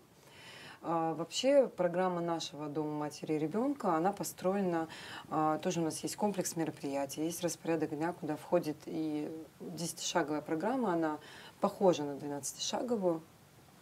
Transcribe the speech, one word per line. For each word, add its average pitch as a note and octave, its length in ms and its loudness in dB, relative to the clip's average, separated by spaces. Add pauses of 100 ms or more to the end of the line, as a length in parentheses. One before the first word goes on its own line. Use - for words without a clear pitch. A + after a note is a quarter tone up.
(800)
А, E3 340 0
вообще, B3+ 520 6
программа F3+ 540 2
нашего D#3+ 480 -2
«Дома D3+ 240 -2
матери D3+ 400 -2
и D3+ 60 2
ребёнка», G3+ 580 2
она F3+ 160 4
построена, F3+ 720 0 (420)
а, D#3 300 4
тоже E3+ 220 0
у E3 40 2
нас D3+ 200 -2
есть D3+ 100 -2
комплекс G3 400 0
мероприятий, C#3+ 680 -2
есть E3 180 -4
распорядок D#3+ 480 -2
дня, D#3+ 220 -2
куда D3+ 240 -4
входит D3+ 400 0 (100)
и D#3 420 -2 (300)
десятишаговая D#3+ 840 -2
программа, F#3 520 0
она D#3+ 260 2 (420)
похожа F3 440 4
на C#3+ 100 -2
двенадцатишаговую. D#3+ 1080 -2 (600)